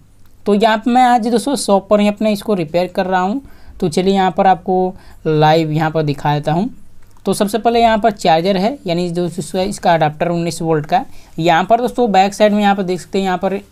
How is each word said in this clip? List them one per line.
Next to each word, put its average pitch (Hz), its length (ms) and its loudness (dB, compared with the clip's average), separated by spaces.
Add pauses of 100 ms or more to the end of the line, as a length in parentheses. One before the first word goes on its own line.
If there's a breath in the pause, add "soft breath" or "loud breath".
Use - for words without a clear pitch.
(460)
तो 202 80 2
यहाँ 220 240 2
पर 226 120 -4
मैं 247 120 4
आज 240 260 4
दोस्तों 240 280 0
शॉप 196 320 0
पर 208 120 0
ही 208 80 2
अपने 214 240 -2
इसको 208 220 -2
रिपेयर 170 340 -2
कर 180 180 -4
रहा 185 140 0
हूँ। 208 200 -2 (400 soft breath)
तो 185 80 0
चलिए 190 260 0
यहाँ 190 160 2
पर 190 160 0
आपको 185 480 0 (320 loud breath)
लाइव 156 460 2
यहाँ 160 180 0
पर 160 120 -2
दिखा 147 320 -2
देता 151 180 -2
हूँ। 190 160 -2 (580)
तो 196 80 2
सबसे 208 240 -2
पहले 233 220 0
यहाँ 226 180 4
पर 226 140 2
चार्जर 180 440 2
है, 220 200 -2 (100)
यानी 175 240 -2
जो 175 180 -2
इसका, 175 340 -6
इसका 196 320 0
अडाप्टर 156 340 0
उन्नीस 170 340 -4
वोल्ट 160 240 -2
का। 226 180 0 (340 soft breath)
यहाँ 165 260 2
पर 226 160 2
दोस्तों 240 320 -2
बैक 190 220 2
साइड 214 180 2
में 208 80 0
यहाँ 202 160 2
पर 208 60 -2
देख 180 180 -4
सकते - 180 -6
हैं, 190 60 0
यहाँ 185 140 -2
पर 196 220 -4 (120)